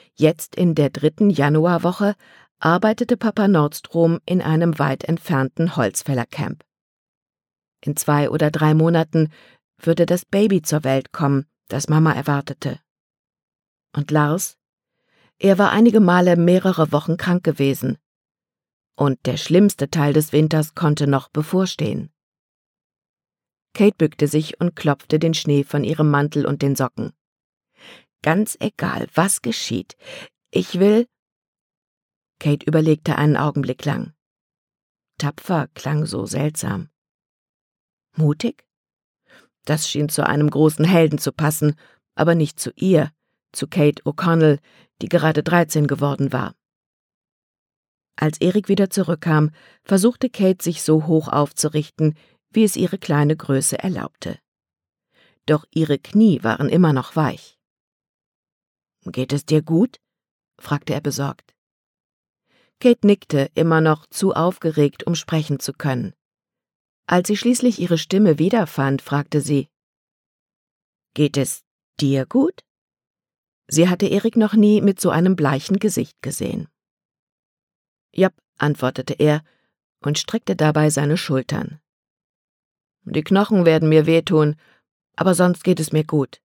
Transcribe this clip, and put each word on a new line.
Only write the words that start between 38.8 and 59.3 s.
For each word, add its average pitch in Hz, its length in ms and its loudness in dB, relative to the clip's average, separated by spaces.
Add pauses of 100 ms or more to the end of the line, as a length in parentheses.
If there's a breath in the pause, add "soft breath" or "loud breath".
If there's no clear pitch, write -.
Das 156 240 -2
schien 147 180 -4
zu 151 200 -4
einem 147 240 0
großen 156 340 2
Helden 165 320 4
zu 147 140 -6
passen, 151 440 -2 (380 soft breath)
aber 165 220 2
nicht 151 240 -2
zu - 160 -10
ihr, 160 360 2 (420)
zu - 140 -8
Kate 147 360 0
O'Connell, 156 560 2 (420 soft breath)
die - 80 -8
gerade 156 320 0
dreizehn 160 460 0
geworden 139 440 -2
war. 131 220 -6 (1600)
Als 156 240 -2
Erik 190 300 0
wieder 196 220 0
zurückkam, 156 580 0 (340 soft breath)
versuchte 226 460 0
Kate, 190 340 0
sich 170 200 -6
so 156 240 2
hoch 156 200 0
aufzurichten, 151 880 -2 (360 soft breath)
wie 220 120 2
es 202 120 2
ihre - 240 -4
kleine 147 360 0
Größe 135 440 -4
erlaubte. - 580 -8 (1120)
Doch 151 240 0
ihre 151 260 -2
Knie 208 460 2
waren - 260 -2
immer 170 240 4
noch 131 220 -6
weich. - 440 -4 (1500)
"Geht 131 280 -8